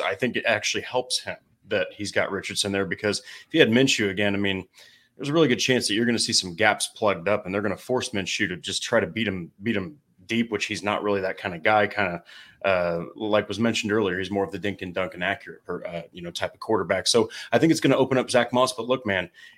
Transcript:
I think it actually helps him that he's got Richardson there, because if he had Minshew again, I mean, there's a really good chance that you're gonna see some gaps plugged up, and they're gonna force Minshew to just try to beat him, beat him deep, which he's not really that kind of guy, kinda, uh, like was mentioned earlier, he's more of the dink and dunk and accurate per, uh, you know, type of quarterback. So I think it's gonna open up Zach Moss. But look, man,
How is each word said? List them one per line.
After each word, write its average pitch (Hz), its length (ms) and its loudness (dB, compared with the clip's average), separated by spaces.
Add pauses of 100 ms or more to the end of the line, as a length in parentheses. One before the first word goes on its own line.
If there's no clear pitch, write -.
I 95 100 -2
think 120 220 -2
it - 100 -4
actually 104 360 0
helps - 360 -4
him 90 180 -10 (300)
that 98 260 0
he's 98 200 -8
got 95 180 0
Richardson 98 400 -4
there, 98 160 0
because 98 320 -2
if - 320 -18
he 160 80 2
had 117 140 6
Minshew 123 360 4
again, 98 280 0
I - 20 -2
mean, 95 300 -2 (480)
there's 143 140 -6
a - 20 -2
really 156 160 4
good 123 80 2
chance 123 320 2
that 104 60 -2
you're 117 120 0
gonna 120 100 2
see 110 160 -2
some 90 220 0
gaps 104 400 2
plugged 95 320 0
up, 104 180 2
and 92 80 -6
they're 104 80 0
gonna 101 160 -2
force - 340 -4
Minshew 98 360 -2
to 87 100 -6
just 92 280 -6
try 117 160 2
to 98 80 2
beat 107 180 -4
him, 92 240 -6 (140)
beat 117 100 0
him 98 240 -4 (280)
deep, 113 260 0
which 101 140 -2
he's 95 180 -6
not 101 180 0
really 101 180 2
that 92 160 -2
kind 87 200 -6
of 80 80 -12
guy, 107 240 6
kinda, 92 340 -2 (420)
uh, 87 380 2 (140)
like 104 320 0
was 98 100 -4
mentioned 117 320 0
earlier, 101 260 2
he's 95 140 -6
more 101 140 0
of - 80 -6
the 101 80 -8
dink 98 200 -6
and 90 140 -8
dunk 92 200 -4
and 87 100 -6
accurate 95 400 -6
per, 90 200 -8
uh, 85 180 -8 (100)
you 87 100 -14
know, 85 80 -10
type - 240 -6
of - 60 -20
quarterback. 95 480 0
So 113 200 4 (220)
I 120 80 4
think 160 140 6
it's 160 80 -2
gonna 135 160 4
open 131 200 2
up 123 140 0
Zach 120 220 2
Moss. 123 200 2
But 117 140 -8
look, 131 180 0
man, 92 240 0 (300)